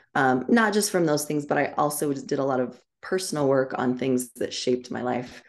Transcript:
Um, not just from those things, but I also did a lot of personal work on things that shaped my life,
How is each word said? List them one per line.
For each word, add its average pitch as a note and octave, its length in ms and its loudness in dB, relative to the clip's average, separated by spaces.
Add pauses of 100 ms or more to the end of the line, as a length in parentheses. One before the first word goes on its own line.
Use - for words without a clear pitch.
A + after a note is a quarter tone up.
(140)
Um, C3 340 2
not A3 240 4
just G#3 180 2
from F3 140 2
those D3 220 0
things, D3 180 -2
but D3 140 0
I C#3 180 0
also D3 380 0
did C3+ 240 -4
a C#3 60 0
lot C3+ 160 0
of A#2+ 200 -4 (220)
personal F3 440 -2
work C3+ 300 2
on B2 220 0
things B2+ 380 0
that - 180 -4
shaped B2 360 -2
my A2+ 120 -6
life, B2 460 -4